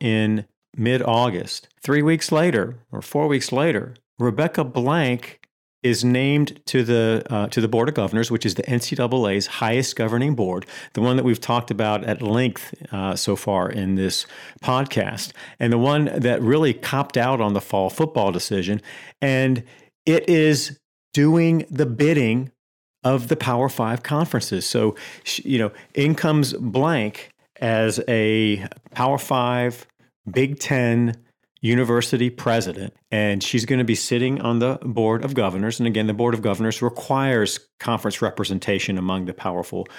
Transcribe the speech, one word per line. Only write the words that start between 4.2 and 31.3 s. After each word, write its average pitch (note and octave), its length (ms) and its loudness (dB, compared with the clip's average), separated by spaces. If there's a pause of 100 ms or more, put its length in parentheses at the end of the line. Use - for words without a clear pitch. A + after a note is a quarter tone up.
Blank B2+ 720 -2 (440)
is A#2+ 200 2
named C3+ 640 2
to B2+ 160 2
the, A2+ 460 2
uh, G#2+ 180 -2
to - 140 -2
the A2 60 2
Board A#2 220 2
of D3 60 -2
Governors, G#2+ 360 0
which A2+ 140 -2
is - 100 -2
the - 140 -6
N A#2+ 100 0
C - 160 -6
double B2 320 0
A's G2 200 0
highest B2 480 -2
governing A#2+ 400 0
board, F#2 300 -4 (280)
the - 80 -2
one B2 140 2
that C3 80 2
we've A#2+ 180 2
talked A#2+ 300 -2
about G#2+ 320 0
at G#2+ 180 -4
length, A2+ 520 -2 (180)
uh, F#2+ 240 -4
so G2+ 200 -2
far G2 340 -2
in G2 260 -2
this F#2+ 300 -2 (380)
podcast, A#2 680 -2 (280)
and A#2 140 2
the A#2 40 4
one D3 280 4 (100)
that B2 260 2
really C3+ 320 4
copped - 440 -2
out B2 240 2
on G#2 120 0
the G2 80 0
fall F#2+ 280 0
football A#2 420 0
decision. F#2+ 500 -2 (400)
And C3 420 2 (420)
it D#3+ 240 4
is D#3 480 4 (360)
doing E3 560 4
the C#3+ 160 0
bidding C3 640 2 (520)
of B2+ 240 2
the D#3+ 80 2
Power B2+ 320 0
Five A#2+ 360 -2
conferences. C#3 640 -2
So, A2 300 0 (280)
sh-, - 200 -6
you C3+ 140 0
know, G#2+ 140 0 (240)
in D3 200 2
comes D3+ 380 2
Blank B2 800 -2 (280)
as A2+ 480 2
a A2 600 2 (240)
Power C3 260 0
Five, B2 720 -2 (420)
Big C3+ 300 0
Ten A#2+ 560 2 (480)